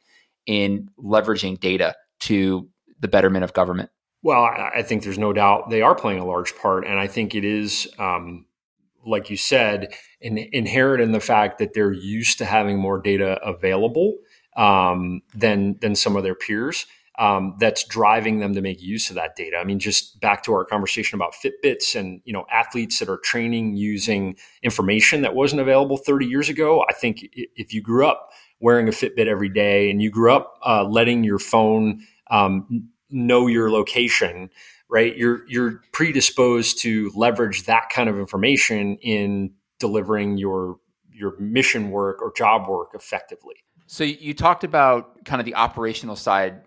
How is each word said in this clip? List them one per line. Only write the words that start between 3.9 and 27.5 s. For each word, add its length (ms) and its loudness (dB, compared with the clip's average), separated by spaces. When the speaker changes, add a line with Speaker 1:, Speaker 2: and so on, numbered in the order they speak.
Speaker 2:
Well, 180 4
I, 360 0
I 40 0
think 220 -4
there's 160 -8
no 120 0
doubt 380 4
they 140 2
are 100 6
playing 260 -2
a 60 -6
large 320 -6
part. 300 0
And 120 -2
I 60 -2
think 300 -6
it 100 -2
is, 420 -4
um, 480 -6
like 240 -4
you 80 -8
said, 560 0
in-, 320 -6
inherent 520 2
in 80 2
the 80 2
fact 400 0
that 160 -4
they're 180 2
used 460 -4
to 60 -4
having 340 0
more 200 -2
data 440 0
available, 760 0
um, 640 4
than, 460 2
than 120 -2
some 220 0
of 80 -2
their 100 -2
peers, 540 -6
um, 420 0
that's 260 2
driving 540 2
them 160 -2
to 60 -4
make 200 -6
use 280 -6
of 60 -12
that 220 -8
data. 180 -8
I 80 -4
mean, 160 -4
just 400 -4
back 240 0
to 100 0
our 120 0
conversation 500 -4
about 180 -4
Fitbits 640 -2
and, 280 -8
you 80 -10
know, 180 -8
athletes 480 -2
that 80 -4
are 160 -4
training 520 -2
using 600 -2
information 600 2
that 120 0
wasn't 280 0
available 340 2
thirty 300 0
years 240 -2
ago. 400 2
I 40 -2
think 300 -4
i-, 220 -14